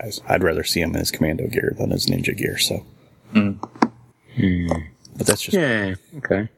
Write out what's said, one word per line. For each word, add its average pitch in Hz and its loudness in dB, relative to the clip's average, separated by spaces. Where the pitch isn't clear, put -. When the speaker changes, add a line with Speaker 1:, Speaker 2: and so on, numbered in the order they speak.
Speaker 1:
Eyes. - -10
I'd 90 4
rather 82 2
see - 0
him 80 2
in 78 0
his 82 -2
Commando - 0
gear - 0
than - -2
his - 0
ninja - 0
gear, - -2
so. - -2
Speaker 2:
Mm. 101 2
Speaker 3:
Hmm. 87 2
Speaker 1:
But - -2
that's 104 2
just - -2
Speaker 3:
Yeah, 110 0
okay. 107 0